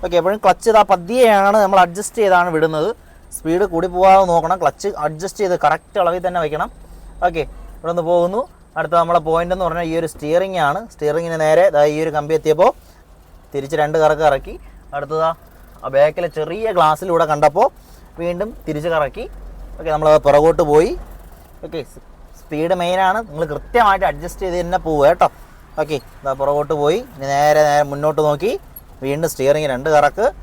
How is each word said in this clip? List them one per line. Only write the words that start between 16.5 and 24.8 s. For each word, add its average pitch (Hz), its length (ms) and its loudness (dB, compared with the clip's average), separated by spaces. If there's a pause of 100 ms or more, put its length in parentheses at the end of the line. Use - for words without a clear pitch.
ഗ്ലാസ്സിലൂടെ 165 520 0
കണ്ടപ്പോൾ 151 360 2 (540)
വീണ്ടും 175 300 -6 (160)
തിരിച്ച് 156 280 -4
കറക്കി. 156 300 -4 (540)
ഓക്കെ, 160 160 -8
നമ്മൾ 151 140 2 (180)
പുറകോട്ട് 151 360 4 (100)
പോയി. 170 180 4 (720)
ഓക്കെ, 160 160 -12 (120)
സ്-, - 100 -20 (380)
സ്പീഡ് 165 420 -4
മെയിനാണ്, 185 460 0
നിങ്ങൾ 156 240 -6
കൃത്യമായിട്ട് 196 580 0
അഡ്ജസ്റ്റ് 165 340 -10
ചെയ്ത് 175 160 -4
തന്നെ 175 280 -2